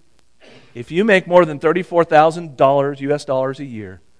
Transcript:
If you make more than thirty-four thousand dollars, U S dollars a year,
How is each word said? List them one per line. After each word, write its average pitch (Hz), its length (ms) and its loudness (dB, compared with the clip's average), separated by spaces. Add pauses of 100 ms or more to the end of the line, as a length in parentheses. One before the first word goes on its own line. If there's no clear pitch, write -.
(760)
If 120 160 -16
you 175 140 0
make 190 220 2
more 175 180 4
than 151 140 -6
thirty-four 170 460 0
thousand 160 520 2
dollars, 139 460 2
U 139 100 -4
S 147 140 -4
dollars 131 340 -4
a 143 40 -12
year, 107 360 -14 (200)